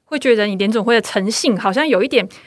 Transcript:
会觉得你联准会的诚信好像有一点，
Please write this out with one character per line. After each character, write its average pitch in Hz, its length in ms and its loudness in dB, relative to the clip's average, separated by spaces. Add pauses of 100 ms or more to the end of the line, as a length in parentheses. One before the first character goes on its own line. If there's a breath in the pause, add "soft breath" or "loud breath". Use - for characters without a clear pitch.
会 302 140 -6
觉 254 160 2
得 208 120 2
你 208 100 -2
联 196 140 0
准 220 120 0
会 240 120 2
的 226 80 2
诚 202 280 -4
信 233 280 0
好 196 140 -2
像 285 140 0
有 208 160 2
一 269 60 0
点， 226 180 0 (200 loud breath)